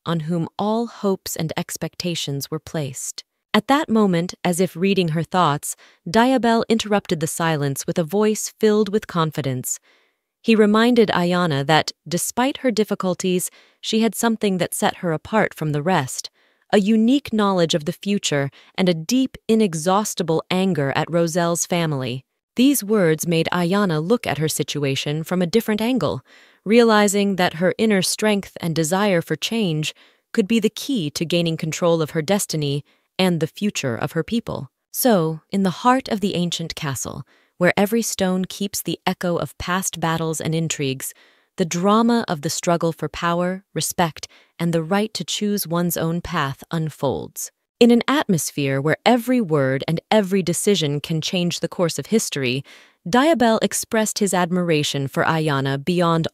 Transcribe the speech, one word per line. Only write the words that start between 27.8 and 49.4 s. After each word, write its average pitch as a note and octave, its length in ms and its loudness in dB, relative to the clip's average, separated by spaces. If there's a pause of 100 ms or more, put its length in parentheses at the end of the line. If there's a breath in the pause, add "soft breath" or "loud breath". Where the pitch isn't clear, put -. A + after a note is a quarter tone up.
strength - 580 -2
and E3 160 -2
desire F3 460 2
for D#3+ 140 -2
change E3 580 -2 (400 soft breath)
could G3+ 140 2
be A#3 120 4
the G#3+ 120 2
key F#3+ 400 -4
to - 120 -4
gaining E3+ 320 0
control E3 460 0
of D3+ 100 -4
her E3 120 -2
destiny D3 600 -2 (360)
and F3+ 220 2
the D#3+ 60 -2
future D3 480 -4
of - 180 -6
her D#3+ 100 -2
people. - 480 -6 (200)
So, D#3+ 500 2 (100)
in G3 100 0
the F#3+ 80 2
heart B3 400 0
of G3+ 100 -2
the G3+ 140 -2
ancient E3+ 420 -4
castle, - 520 -8 (300 soft breath)
where F3 200 4
every G#3 240 2
stone F#3 440 -2
keeps - 360 -8
the - 240 -6
echo F3+ 320 -2
of - 220 -6
past F3+ 400 -6
battles D#3+ 420 -2
and D#3+ 140 -2
intrigues, D3 580 -4 (440 soft breath)
the F#3+ 80 0
drama G#3+ 600 2
of D3+ 140 -4
the D#3+ 80 -4
struggle E3+ 420 0
for D#3 160 -6
power, F3 560 -2 (120)
respect, - 520 -2 (300 soft breath)
and E3+ 160 0
the E3 80 2
right G3+ 320 -2
to F3+ 100 -6
choose G#3 440 -4
one's E3+ 280 0
own E3 260 -2
path D3 500 -6
unfolds. C#3+ 800 -4 (280)
In A#3 120 8
an A#3+ 160 4
atmosphere D3 760 0
where D3+ 240 0
every A#3+ 360 2